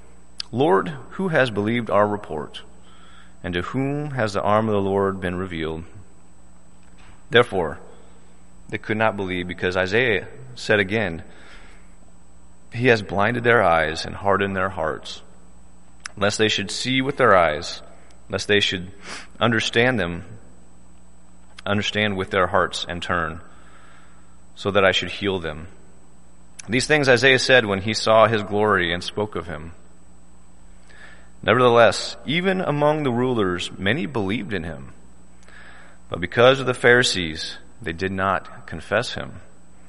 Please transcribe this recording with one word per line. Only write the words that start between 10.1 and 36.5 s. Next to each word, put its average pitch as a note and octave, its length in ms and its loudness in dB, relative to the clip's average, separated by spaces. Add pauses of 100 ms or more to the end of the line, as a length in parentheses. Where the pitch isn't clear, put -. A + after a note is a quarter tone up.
said - 260 4
again, F#2+ 440 0 (1500)
'He A#2+ 160 2
has A2+ 140 8
blinded G2+ 420 0
their A#2 200 6
eyes E2 420 4
and E2 100 -8
hardened G2 400 2
their F#2+ 140 0
hearts, E2 540 -6 (920)
lest G2+ 220 2
they A2 120 4
should G2+ 200 -2
see C3 320 0
with C3+ 160 -2
their A#2 180 8
eyes, D#2 460 2 (480)
lest - 180 -4
they G#2 120 6
should F#2+ 320 -2 (480)
understand A#2 600 4
them, F2 240 -2 (1400)
understand G#2 520 0
with F#2+ 120 -2
their G2+ 180 4
hearts F#2+ 400 2
and G#2 140 -6
turn, E2 400 -2 (1120)
so - 160 -4
that G2 140 4
I F#2 60 8
should F2+ 200 0
heal F#2+ 280 -2
them.' D#2 280 -8 (1040)
These B2 160 2
things D3 240 4
Isaiah B2+ 300 8
said B2+ 260 6
when G2 160 0
he A2 140 -2
saw A2 320 8
his G#2+ 160 2
glory G2 500 2
and F2 100 -4
spoke - 320 -4
of E2+ 120 -6
him. D#2+ 240 -10 (1700)
Nevertheless, A#2 840 6
even F3+ 380 0
among D3 400 2
the C3+ 100 2
rulers, A2+ 680 2
many A#2 260 0
believed G#2 480 -2
in F2 100 -4
him. C2+ 300 -10 (1120)
But - 140 -6
because B2 380 6